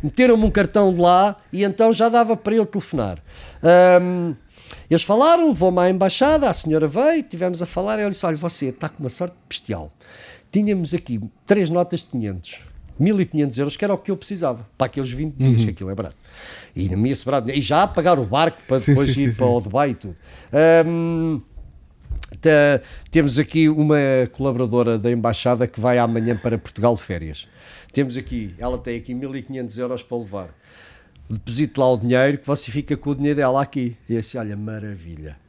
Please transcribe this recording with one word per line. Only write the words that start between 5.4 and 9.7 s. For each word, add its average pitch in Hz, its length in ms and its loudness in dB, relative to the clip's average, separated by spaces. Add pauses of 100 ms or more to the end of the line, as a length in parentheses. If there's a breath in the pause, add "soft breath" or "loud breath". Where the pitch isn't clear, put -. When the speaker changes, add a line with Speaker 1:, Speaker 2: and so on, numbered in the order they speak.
Speaker 1:
vou-me 180 260 2
à 180 100 4
embaixada, 247 600 2
a 170 40 -2
senhora 156 340 0
veio, 285 360 0
tivemos 175 380 -6
a 175 40 -6
falar, 208 340 -4
e - 20 -2
ela 208 100 -2
disse, 190 140 -8
olha, 165 100 -2
você 156 320 -6
está 131 220 -8
com - 120 -16
uma 131 80 -6
sorte 175 260 -10 (120)
bestial. 80 460 -10 (560 loud breath)